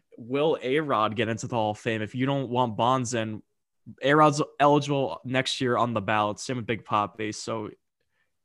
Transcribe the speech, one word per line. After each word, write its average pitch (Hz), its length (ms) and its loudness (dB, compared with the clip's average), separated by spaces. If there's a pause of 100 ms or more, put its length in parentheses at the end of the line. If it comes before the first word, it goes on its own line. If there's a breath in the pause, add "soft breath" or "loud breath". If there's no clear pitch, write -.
(160)
Will 135 460 0
A-Rod 123 540 0
get 110 120 0
into 113 200 -4
the 127 80 -6
Hall 107 160 0
of 107 80 -6
Fame? 113 240 -2
If 104 100 -10
you 131 140 -2
don't 139 220 -2
want 120 280 0
Bonds 123 380 0
in, 110 260 -4 (600)
A-Rod's 151 400 6 (160)
eligible 139 640 2
next 131 340 -2
year 123 160 0
on 117 200 2
the 107 60 0
ballot. 107 380 0
Same 127 180 -6
with 110 100 -8
Big 110 180 -6
Papi. 107 480 -2
So 110 380 -8 (720)